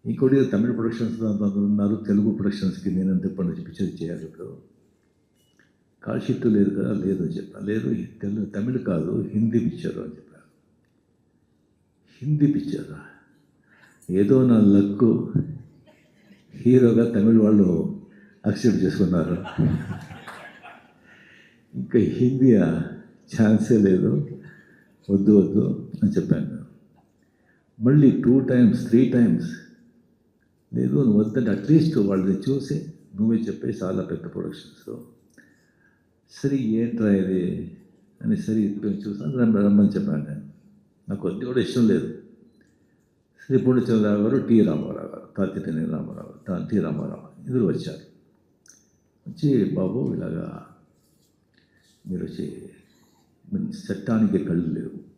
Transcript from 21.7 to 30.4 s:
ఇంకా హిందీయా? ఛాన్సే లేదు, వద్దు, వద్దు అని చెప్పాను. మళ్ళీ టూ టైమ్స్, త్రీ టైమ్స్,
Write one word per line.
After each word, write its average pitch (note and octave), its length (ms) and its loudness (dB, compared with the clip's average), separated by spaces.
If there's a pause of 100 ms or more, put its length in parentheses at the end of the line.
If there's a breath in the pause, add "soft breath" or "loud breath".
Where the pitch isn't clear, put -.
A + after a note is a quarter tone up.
ఇంకా B2+ 240 -2
హిందీయా? G2+ 840 2 (580)
ఛాన్సే A2 360 4
లేదు, G2+ 520 2 (800 loud breath)
వద్దు, G2 220 4
వద్దు - 600 4 (120)
అని G2+ 80 2
చెప్పాను. - 460 -2 (1300)
మళ్ళీ C#3 380 6
టూ B2+ 180 4
టైమ్స్, B2 480 4
త్రీ A#2 220 4
టైమ్స్, A2+ 420 2 (1200)